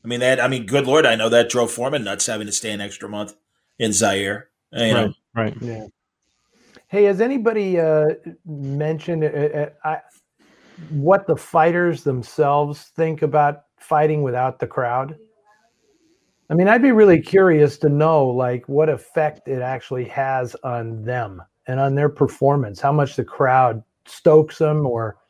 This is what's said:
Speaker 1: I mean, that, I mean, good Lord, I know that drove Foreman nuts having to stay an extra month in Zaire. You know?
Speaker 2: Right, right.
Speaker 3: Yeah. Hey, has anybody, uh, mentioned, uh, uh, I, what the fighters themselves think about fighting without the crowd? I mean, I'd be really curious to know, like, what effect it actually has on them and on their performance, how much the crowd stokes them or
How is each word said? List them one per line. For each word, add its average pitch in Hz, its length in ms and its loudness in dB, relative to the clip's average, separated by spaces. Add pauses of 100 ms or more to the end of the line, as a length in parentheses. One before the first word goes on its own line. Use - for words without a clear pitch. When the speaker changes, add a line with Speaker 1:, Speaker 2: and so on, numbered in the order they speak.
Speaker 1:
I 117 60 -14
mean, 123 100 -6
that, 123 240 2
I 131 60 0
mean, 127 160 -4
good 135 200 0
Lord, 147 200 4
I 113 100 4
know 110 140 -2
that 117 180 4
drove 117 240 -2
Foreman 131 320 -6
nuts 101 220 -6
having 107 220 -6
to 104 60 -10
stay 110 180 -6
an 101 100 -8
extra 101 260 -14
month 104 260 -10 (460)
in 110 140 -2
Zaire. 98 560 -2 (240)
You 113 200 0
know? 110 200 0 (200)
Speaker 2:
Right, 110 200 -4
right. 113 80 -16
Speaker 3:
Yeah. 113 260 -12 (1000)
Hey, 202 180 2
has 196 140 0
anybody, 220 600 0
uh, 156 260 2 (400)
mentioned, 151 760 -6
uh, 151 40 0
uh, 147 420 -4 (140)
I, 156 140 -4 (920)
what 165 340 2
the 156 100 2
fighters 170 680 0
themselves 143 800 -2 (120)
think 160 280 -2
about 147 400 0 (140)
fighting 156 440 0
without 127 380 -4
the 120 80 -6
crowd? 131 500 -4 (1300)
I 156 40 -2
mean, 185 140 4
I'd 233 160 4
be 269 80 6
really 202 300 8
curious 175 580 4
to 151 100 2
know, 147 380 2
like, 123 420 -4
what 147 200 2
effect 147 580 -4
it 131 140 -6
actually 127 440 -8
has 131 580 -6
on 113 400 -8
them 110 380 -8 (260)
and 127 120 -4
on 139 160 0
their 147 140 2
performance, 135 680 0
how 139 120 0
much 147 240 0
the 120 100 -4
crowd 127 580 0 (220)
stokes 156 540 4
them 151 260 0
or 113 320 -4 (120)